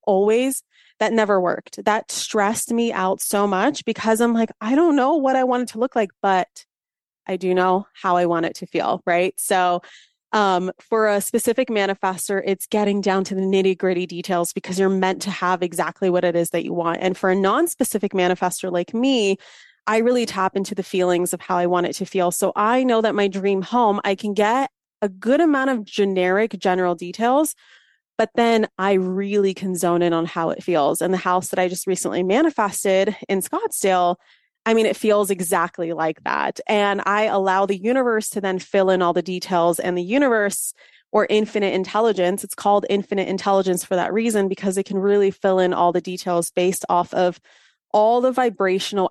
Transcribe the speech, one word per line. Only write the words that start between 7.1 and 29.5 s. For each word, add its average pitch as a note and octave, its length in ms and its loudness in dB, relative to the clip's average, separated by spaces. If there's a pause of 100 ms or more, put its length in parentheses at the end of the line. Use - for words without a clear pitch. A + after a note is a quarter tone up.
I F#3+ 80 -4
do F#3 180 -2
know F#3 380 2
how F3+ 240 -2
I F3 100 2
want E3+ 200 0
it - 100 -4
to F3+ 100 -14
feel," - 400 -4
right? F3+ 300 0
So, F3+ 460 0 (520)
um, F#3 440 2
for A3 300 0
a G3+ 140 2
specific A#3+ 480 -2
manifestor, G3 760 -2
it's F#3+ 220 -4
getting G#3 320 0
down G3 240 0
to G3 100 -8
the F#3+ 80 -4
nitty-gritty F#3+ 640 0
details F3 440 -4
because F#3 260 -8
you're F#3+ 120 4
meant F#3+ 320 0
to G3 100 -6
have F3+ 320 -2
exactly E3+ 460 -2
what F3+ 160 2
it E3+ 100 0
is E3+ 140 0
that - 160 -4
you - 80 -6
want. E3+ 260 -2
And F#3 180 -2
for F#3+ 120 0
a F#3 60 2
non-specific G#3+ 760 0
manifestor F3+ 580 0
like F3 240 -4
me, A3+ 440 0 (500)
I A3 120 0
really A#3+ 260 2
tap F#3+ 320 -2
into G3 180 -6
the F#3 80 -4
feelings F3+ 500 0
of F3 60 -6
how - 160 -4
I F3 100 2
want F3 220 0
it - 60 -6
to F#3+ 120 -6
feel. F3+ 260 0
So F#3+ 260 -2
I A#3+ 260 2
know A#3 180 2
that G#3 140 0
my G3+ 140 2
dream F#3+ 320 -2
home, G#3 420 2
I G3+ 120 0
can G#3 180 -6
get A3+ 360 0 (320)
a G#3 60 0
good A3 320 0
amount C#4 300 2
of A3 160 -2
generic, G3 760 0
general F3+ 340 2
details, A#3 640 0 (640)
but A3+ 180 0
then A#3 320 4 (100)
I G3 160 2
really G3 600 0